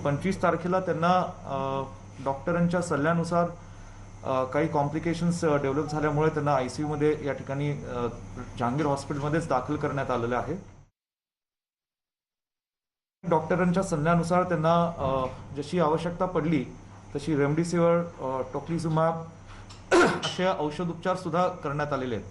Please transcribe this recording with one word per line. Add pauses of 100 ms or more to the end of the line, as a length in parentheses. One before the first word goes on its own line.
पंचवीस
तारखेला
त्यांना, (280)
अ, (400)
डॉक्टरांच्या
सल्ल्यानुसार, (760)
अ,
काही
कॉम्प्लिकेशन्स,
अ,
डेव्हलप
झाल्यामुळे
त्यांना
आयसीयूमध्ये
या
ठिकाणी,
अ, (520)
जहांगीर
हॉस्पिटलमध्येच
दाखल
करण्यात
आलेलं
आहे. (2750)
डॉक्टरांच्या
सल्ल्यानुसार
त्यांना,
अ, (300)
जशी
आवश्यकता
पडली (520)
तशी
remdesivir, (200)
अ, (120)
tocilizumab (800)
<coughs>
असे (120)
औषधोपचार
सुद्धा
करण्यात
आलेले
आहेत.